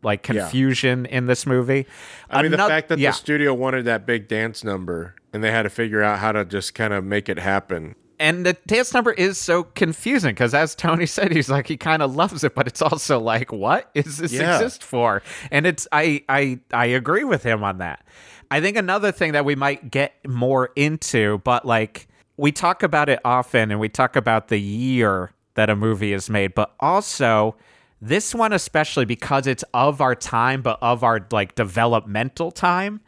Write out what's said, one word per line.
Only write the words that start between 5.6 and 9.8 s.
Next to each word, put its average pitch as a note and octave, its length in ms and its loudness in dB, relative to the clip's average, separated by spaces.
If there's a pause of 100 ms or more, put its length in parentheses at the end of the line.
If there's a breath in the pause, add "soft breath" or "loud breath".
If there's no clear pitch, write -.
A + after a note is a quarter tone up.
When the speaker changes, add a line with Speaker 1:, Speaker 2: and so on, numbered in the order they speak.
Speaker 2:
to G#2 60 -2
figure G#2+ 320 -2
out G#2 180 2
how G#2+ 120 0
to G#2 140 0
just F#2+ 280 -6
kinda G#2 300 -2
make G2+ 260 -4
it F2 80 -2
happen. F#2 560 -2 (260)
Speaker 1:
And E3+ 280 0
the F3+ 60 2 (120)
dance A#3+ 300 0
number A#3 160 2
is F#3+ 260 0
so F3 240 0
confusing, F3+ 720 -2